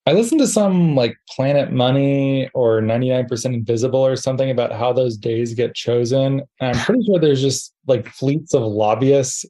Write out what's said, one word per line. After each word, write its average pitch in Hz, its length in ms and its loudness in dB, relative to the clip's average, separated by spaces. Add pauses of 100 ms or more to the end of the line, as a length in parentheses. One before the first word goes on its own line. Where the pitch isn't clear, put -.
I 147 60 4
listened 233 280 2
to 262 60 2
some, 185 480 2
like, 120 220 0 (120)
Planet 139 440 0
Money 135 840 0
or 113 260 2
ninety-nine 123 460 0
percent 127 280 -4
Invisible 117 520 -2
or 131 100 0
something 131 340 -2
about 120 220 -2
how 120 200 -2
those 123 260 -2
days 117 360 -4
get 117 200 -2
chosen. 135 680 0 (200)
And 131 160 -2
I'm - 80 -2
pretty 233 200 0
sure 196 140 2
there's 143 240 2
just, 135 320 -4 (120)
like, 123 220 0
fleets 143 460 -2
of 135 80 2
lobbyists 113 880 0